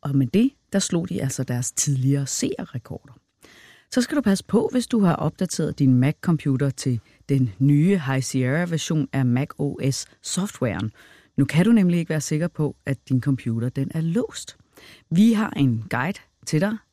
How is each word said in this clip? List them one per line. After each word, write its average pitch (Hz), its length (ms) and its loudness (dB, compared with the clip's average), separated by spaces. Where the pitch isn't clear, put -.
og 139 140 -4
med 135 120 4
det, 233 240 2
der 196 60 2
slog 180 300 -2
de - 120 -4
altså 131 220 -4
deres 123 280 -4
tidligere 139 560 0
seerrekorder. - 840 -8
Så 247 100 2
skal 285 160 -2
du 285 40 0
passe 196 260 2
på, 240 240 2
hvis 254 160 -2
du 240 120 0
har 180 160 4
opdateret - 640 -4
din 131 140 6
Mac-computer 139 680 0
til 127 300 -4
den 127 300 2
nye 147 380 4
High 135 260 -2
Sierra-version 151 880 -2
af 131 120 0
Mac 123 220 0
O 143 200 -4
S - 140 -6
softwaren. 113 720 -4
Nu 139 80 2
kan 160 200 2
du 226 60 4
nemlig 180 280 4
ikke 165 100 -6
være 156 120 -2
sikker 156 260 -2
på, - 280 -4
at 135 120 -4
din 131 120 2
computer, 120 480 -2
den 139 240 -4
er 160 80 -2
låst. 180 560 -4
Vi 214 220 6
har 214 220 0
en 120 340 2
guide 135 300 -4
til 151 160 0
dig 214 160 -2